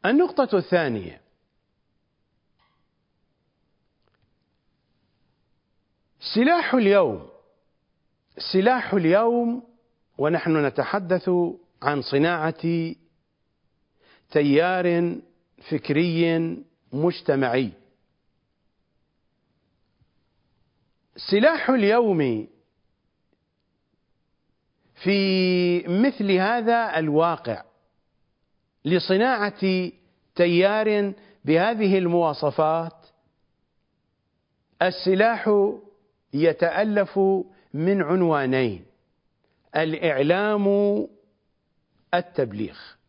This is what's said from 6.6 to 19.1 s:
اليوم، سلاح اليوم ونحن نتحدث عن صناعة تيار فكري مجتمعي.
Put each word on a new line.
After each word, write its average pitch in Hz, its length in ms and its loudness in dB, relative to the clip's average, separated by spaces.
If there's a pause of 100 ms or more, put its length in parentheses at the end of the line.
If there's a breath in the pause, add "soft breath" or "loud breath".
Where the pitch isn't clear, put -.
اليوم، 196 560 2 (1200)
سلاح 220 400 0
اليوم 233 680 0 (540)
ونحن 156 480 0
نتحدث 175 640 -2 (520)
عن 143 200 -2
صناعة 165 920 -2 (1400 soft breath)
تيار 170 840 2 (540)
فكري 165 720 0 (540)
مجتمعي. 135 800 -2 (3500)